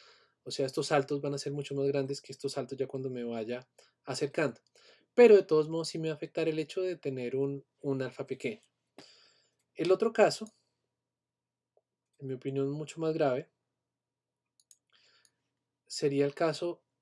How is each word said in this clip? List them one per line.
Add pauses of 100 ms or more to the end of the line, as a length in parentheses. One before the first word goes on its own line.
(440)
O
sea,
estos
saltos
van
a
ser
mucho
más
grandes
que
estos
saltos
ya
cuando
me
vaya (360)
acercando. (540)
Pero
de
todos
modos
sí
me
va
a
afectar
el
hecho
de
tener
un, (160)
un
alfa
pequeño. (1120)
El
otro
caso, (1700)
en
mi
opinión
mucho
más
grave, (2500)
sería
el
caso (180)